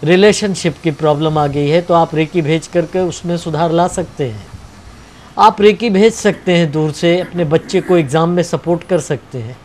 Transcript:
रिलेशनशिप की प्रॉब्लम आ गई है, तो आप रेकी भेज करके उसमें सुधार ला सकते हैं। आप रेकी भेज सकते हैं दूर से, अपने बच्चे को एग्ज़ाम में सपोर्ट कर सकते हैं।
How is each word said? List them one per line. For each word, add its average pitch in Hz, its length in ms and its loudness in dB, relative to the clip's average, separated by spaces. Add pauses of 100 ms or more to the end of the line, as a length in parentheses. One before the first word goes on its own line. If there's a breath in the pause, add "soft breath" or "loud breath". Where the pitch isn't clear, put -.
रिलेशनशिप 185 760 2
की 165 80 0
प्रॉब्लम 156 480 0
आ 147 80 0
गई 143 220 -2
है, 160 140 2
तो 175 120 0
आप 165 200 2
रेकी 160 280 -2
भेज 156 240 -2
करके 175 340 -2
उसमें 175 360 -4
सुधार 165 360 -4
ला 170 160 0
सकते 160 420 -6
हैं। 107 160 -14 (920 loud breath)
आप 208 220 4
रेकी 208 300 4
भेज 202 240 4
सकते 185 420 0
हैं 170 160 2
दूर 156 200 -2
से, 175 280 0
अपने 175 260 -4
बच्चे 165 340 0
को 185 160 0
एग्ज़ाम 160 340 0
में 175 120 0
सपोर्ट 165 420 -4
कर 180 160 -2
सकते 139 380 -8
हैं। 120 260 -12